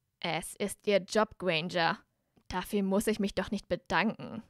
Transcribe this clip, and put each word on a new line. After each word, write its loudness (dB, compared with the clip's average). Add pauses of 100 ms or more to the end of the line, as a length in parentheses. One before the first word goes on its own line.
(200)
„Es -4
ist -4
ihr 6
Job, 0
Granger. 0 (500)
Dafür -2
muss 2
ich 0
mich -2
doch -4
nicht -6
bedanken.“ -2